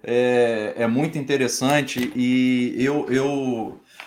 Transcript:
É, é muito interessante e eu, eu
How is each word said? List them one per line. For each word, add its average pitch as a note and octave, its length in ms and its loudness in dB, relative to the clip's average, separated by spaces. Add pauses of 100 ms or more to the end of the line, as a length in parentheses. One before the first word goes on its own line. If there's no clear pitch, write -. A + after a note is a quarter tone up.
É, A#2+ 720 2
é A#2 100 0
muito D3+ 300 0
interessante C3 960 0
e B2+ 640 2
eu, C#3 320 0
eu C3 720 -2 (280)